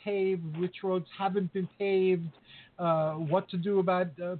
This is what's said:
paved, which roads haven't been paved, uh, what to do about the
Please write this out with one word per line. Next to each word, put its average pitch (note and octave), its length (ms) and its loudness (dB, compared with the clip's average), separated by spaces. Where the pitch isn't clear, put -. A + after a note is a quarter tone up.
paved, F#3+ 540 -2
which F3+ 260 -4
roads F#3 220 0
haven't G3 360 -2
been F#3 140 -2
paved, F#3 480 2
uh, D#3+ 360 2
what D#3+ 340 0
to - 80 -8
do G3 240 2
about F3+ 380 2
the F3 220 -6